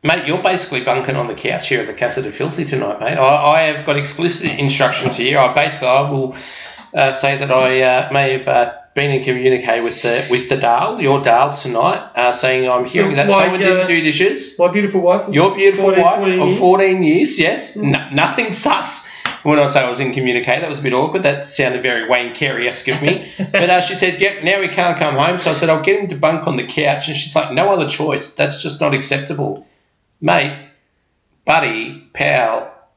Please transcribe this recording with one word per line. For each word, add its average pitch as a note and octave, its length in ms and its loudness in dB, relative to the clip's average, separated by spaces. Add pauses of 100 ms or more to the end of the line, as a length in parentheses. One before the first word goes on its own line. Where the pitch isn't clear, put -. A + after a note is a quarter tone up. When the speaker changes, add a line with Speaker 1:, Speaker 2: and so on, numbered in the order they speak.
Speaker 1:
mate, D#3 240 0
you're E3+ 160 -2
basically E3+ 400 -2
bunking B2+ 320 -2
on B2 100 -2
the A2+ 80 -8
couch B2 360 -6
here D3+ 120 0
at - 60 -6
the G#2+ 80 -10
Casa A#2+ 260 -2
de G#2 100 -8
Filthy D#3 340 -4
tonight, B2 340 -4
mate. A#2 180 -2
I, D3 360 4
I D#3+ 80 4
have D3+ 260 -2
got D3 100 0
explicit E3 640 -4
instructions C3 580 0
here. C3+ 220 2
I B2 160 4
basically, D3 320 0
I C#3 240 4
will, C3+ 240 -4 (580)
uh, C3+ 180 2
say C#3 260 -2
that C#3 120 -6
I, C3 320 4
uh, B2+ 320 2
may C3+ 200 2
have, C3 140 -4
uh, B2 280 2 (180)
been C#3+ 180 0
in C3 120 0
communique B2+ 600 0
with A#2+ 200 -4
the, A#2+ 280 0
with B2 160 -2
the C3+ 80 0
Dale, D3+ 460 0
your C3+ 200 2
Dale C3 300 4
tonight, C3 460 -2 (180)
uh, B2 160 2
saying C3 380 0
I'm B2 160 0
hearing F#3+ 320 0
that E3 100 2
Speaker 2:
My, G3+ 60 4 (100)
Speaker 1:
someone F#3 160 0
didn't F#3 220 2
Speaker 2:
uh, F#3 60 0
Speaker 1:
do E3+ 120 2
dishes. D#3+ 580 0
Speaker 2:
my F3 140 4
beautiful G3 300 0
wife F3+ 260 2
of - 60 -6
Speaker 1:
Your F3+ 200 4
beautiful G3 340 4
Speaker 2:
fourteen, F#3 180 4
Speaker 1:
wife G3 140 4
Speaker 2:
twenty F#3+ 220 2
Speaker 1:
of F#3+ 60 2
Speaker 2:
years. F#3+ 120 2
Speaker 1:
fourteen F#3 440 4
years, F3 340 2
yes. F3+ 380 -2
Speaker 2:
Mm. D#3+ 160 0
Speaker 1:
No, D3 200 -2
nothing F#3 420 0
sus. - 580 -2 (320)
When D3 160 4
I C#3+ 80 6
say C3+ 140 2
I B2+ 80 -2
was A#2+ 100 -6
in C3 140 -2
communique, B2 320 0 (160)
that D#3+ 80 -6
was C#3+ 100 -8
a - 20 -10
bit C3 120 -2
awkward. D#3 300 0
That C#3+ 220 0
sounded B2+ 360 -2
very A#2+ 260 -2
Wayne A#2+ 260 0
Carey-esque B2 540 -4
of C#3 140 -2
me. D3 320 -2
Speaker 2:
<laughs> - 40 -20 (140)
Speaker 1:
But, F3+ 180 2
uh, F3+ 120 4
she F#3+ 140 -4
said, - 260 -2
"Yep, G3 240 -2
now G3 160 2
we F3+ 80 -4
can't F3 280 0
come D3 200 0
home." F3 220 2
So E3 120 -2
I - 40 0
said, D#3+ 140 0
"I'll D#3+ 140 2
get G3+ 160 2
him G3 80 -4
to F3 80 -6
bunk D#3 320 0
on C3+ 80 -2
the B2 100 -4
couch." D3 440 -2
And D3 80 -6
she's - 180 -6
like, D3+ 160 0
"No E3+ 180 2
other E3+ 200 0
choice. - 440 -4
That's D3 300 -2
just - 160 -6
not D3 140 0
acceptable." C#3 720 -6 (540)
Mate, D#3+ 360 0 (840)
buddy, C3+ 560 -2 (140)
pal. B2+ 580 0 (260)